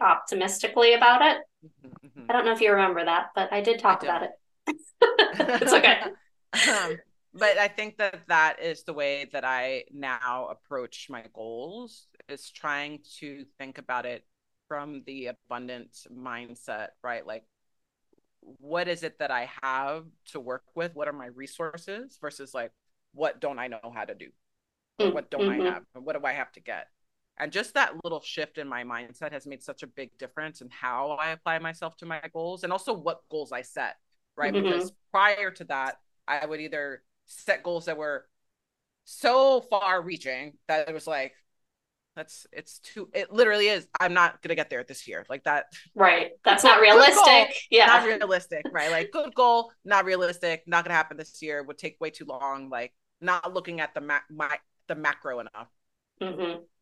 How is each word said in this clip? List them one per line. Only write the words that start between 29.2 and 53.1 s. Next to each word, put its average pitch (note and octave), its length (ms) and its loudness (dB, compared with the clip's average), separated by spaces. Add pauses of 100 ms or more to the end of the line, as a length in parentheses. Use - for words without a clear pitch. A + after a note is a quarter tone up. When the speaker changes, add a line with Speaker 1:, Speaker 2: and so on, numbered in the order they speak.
Speaker 2:
has C#3+ 120 -14
made C#3 180 -18
such - 200 -16
a C#3+ 60 -16
big C3 300 -18
difference D#3 420 -14
in B2 100 -20
how C3+ 500 -6
I D#3+ 100 -4
apply D#3+ 280 -4
myself E3 380 -10
to E3+ 100 -20
my D#3+ 160 -10 (100)
goals F3 300 -10
and F3+ 100 -6
also F#3+ 200 -4
what E3+ 360 -6
goals D3+ 220 -8
I B2+ 120 -8
set, - 340 -8 (400)
right? D3 180 -2
Speaker 1:
Mm-hmm. G3 140 0
Speaker 2:
Because F3+ 240 -2 (180)
prior G3 400 2
to F3 140 -16
that, C3+ 320 -6 (320)
I D3 180 -4
would D#3 140 -10
either C#3+ 420 -10 (240)
set - 380 -6
goals E3+ 220 -6
that D#3+ 100 -6
were D3 320 -8 (760)
so C4 580 4
far F#3 380 0
reaching D3 580 -10 (100)
that D#3 200 -2
it D#3+ 60 -8
was D#3 140 -10
like, C#3 260 -6 (840)
"That's, - 360 -16
it's - 280 -18
too, - 340 -16
it F#3+ 180 -6
literally G#3 360 4
is, G3 180 -2 (140)
I'm F3+ 140 2
not F3 280 4
gonna E3 140 -4
get D#3 120 -2
there B2 160 -6
this - 240 -16
year." G2 200 -10
Like C#3 160 -10
that. D3 220 0 (280)
Speaker 1:
Right. F3 360 4
Speaker 2:
Good - 140 -20
Speaker 1:
That's G3 200 6
not G#3+ 160 10
Speaker 2:
goal, G#3+ 100 10
good A3+ 240 10
goal, G#4 100 8
Speaker 1:
realistic. A3+ 320 8 (140)
Yeah. A#3 160 8
Speaker 2:
not A#3+ 180 8
realistic, F#3+ 640 -2
right? D#3+ 200 -2
Like, E3+ 220 -2
good D4 220 -6
goal, A#3 380 4 (120)
not G3 200 2
realistic, F3+ 640 -2
not E3+ 180 2
gonna E3+ 100 -4
happen D#3 220 -2
this - 240 -18
year, D3+ 220 -6
would C#3 160 -16
take D#3 220 -12
way D#3 100 -6
too D#3 160 -16
long. C3+ 420 -8
Like, B2 240 -8 (280)